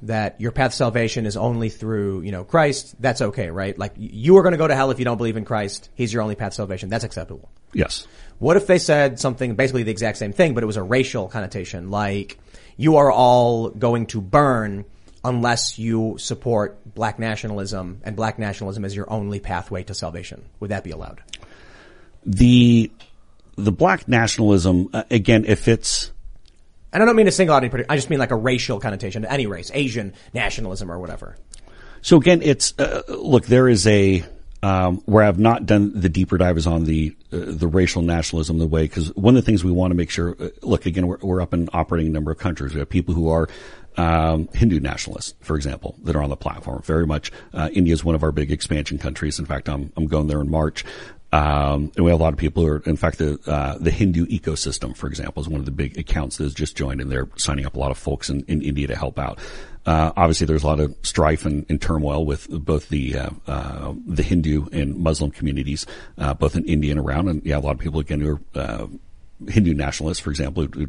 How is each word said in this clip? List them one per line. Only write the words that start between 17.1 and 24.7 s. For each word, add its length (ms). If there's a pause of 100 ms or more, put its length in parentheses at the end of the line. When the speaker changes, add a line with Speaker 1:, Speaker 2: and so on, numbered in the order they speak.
Speaker 1:
nationalism, 840
and 120
black 240
nationalism 460
is 100
your 160
only 280
pathway 440
to 100
salvation." 520 (140)
Would 120
that 120
be 80
allowed? 300 (1040)
Speaker 2:
The, 640 (640)
the 160
black 360
nationalism, 840